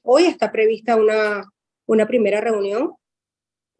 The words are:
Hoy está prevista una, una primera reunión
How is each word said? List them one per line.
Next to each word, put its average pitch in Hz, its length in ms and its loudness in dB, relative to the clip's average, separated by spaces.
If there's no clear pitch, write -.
Hoy 285 220 4
está 233 280 -2
prevista 220 440 0
una, 214 540 0
una 220 200 2
primera 214 360 0
reunión 220 520 -4